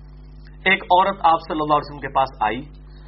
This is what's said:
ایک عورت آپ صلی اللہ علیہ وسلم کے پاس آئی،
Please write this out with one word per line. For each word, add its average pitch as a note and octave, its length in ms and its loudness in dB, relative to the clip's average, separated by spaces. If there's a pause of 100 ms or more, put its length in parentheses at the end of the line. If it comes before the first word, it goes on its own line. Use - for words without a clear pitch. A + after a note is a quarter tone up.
(640)
ایک G3 180 2
عورت F#3+ 400 4
آپ E3 240 4
صلی E3 140 -4
اللہ D3+ 120 0
علیہ D3 160 0
وسلم C#3+ 100 -14
کے C#3+ 80 -8
پاس C3+ 200 0 (140)
آئی، A2 200 -2 (460)